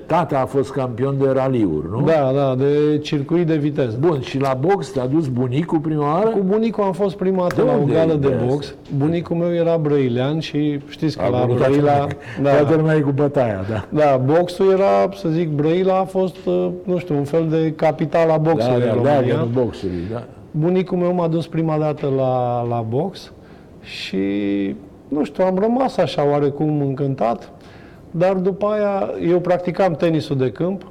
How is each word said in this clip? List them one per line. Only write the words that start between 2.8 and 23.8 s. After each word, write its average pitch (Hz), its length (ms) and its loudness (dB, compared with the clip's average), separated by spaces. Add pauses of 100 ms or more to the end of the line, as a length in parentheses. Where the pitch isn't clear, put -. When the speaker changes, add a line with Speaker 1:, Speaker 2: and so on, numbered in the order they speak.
Speaker 2:
circuit 151 500 0
de 160 80 2
viteză. 143 440 -2
Speaker 1:
Bun, 156 220 2
și 131 180 -4
la 135 200 0
box 165 320 0
te-a 127 160 -2
dus 147 200 0
bunicul 131 520 0
prima 151 340 0
oară? 208 160 2
Speaker 2:
Cu 214 160 0
bunicul 214 380 0
am 190 80 0
fost 196 240 -2
prima 185 260 0
dată 175 140 0
Speaker 1:
De - 120 2
Speaker 2:
la 147 60 2
o 147 60 2
Speaker 1:
unde 143 140 2
Speaker 2:
gală 160 180 4
Speaker 1:
e 156 40 2
Speaker 2:
de 139 120 2
Speaker 1:
ideea 123 200 0
Speaker 2:
box. 143 180 -2
Speaker 1:
asta? - 120 -14 (200)
Speaker 2:
Bunicul 165 380 0
meu 175 180 0
era 165 240 2
brăilean 143 640 0
și 147 480 -2
știți - 300 -4
că 87 60 -4
Speaker 1:
A 98 60 2
Speaker 2:
la 123 160 0
Speaker 1:
vrut 123 120 0
toată 135 140 2
Speaker 2:
Brăila, 143 280 4
Speaker 1:
lumea, 143 80 -2 (340)
Speaker 2:
da. 139 160 2
Speaker 1:
toată 120 180 4
lumea 156 200 2
e 156 40 4
cu 143 120 0
bătaia, 135 480 0 (100)
da. 110 200 -4
Speaker 2:
Da, 147 360 2
boxul 175 460 2
era, 196 420 4
să - 160 -6
zic, 160 200 0
Brăila 165 500 2
a 190 40 0
fost, 185 420 -4
uh, 180 220 0 (160)
nu 180 140 -2
știu, 165 180 -4
un 143 80 0
fel 165 260 0
de 160 260 0
capitala 160 640 2
boxului 156 300 2 (120)
Speaker 1:
Da, 123 40 0
Speaker 2:
în 120 40 0
Speaker 1:
da, 110 60 0
Speaker 2:
România. 127 200 2
Speaker 1:
galbenul 120 400 2
boxului, 98 580 -2
da. 117 120 -8 (280)
Speaker 2:
Bunicul 180 460 0
meu 180 160 0
m-a 175 140 0
dus 160 200 -2
prima 160 300 -2
dată 151 400 -2
la, 123 520 0
la 117 200 -2
box 160 420 -4 (500)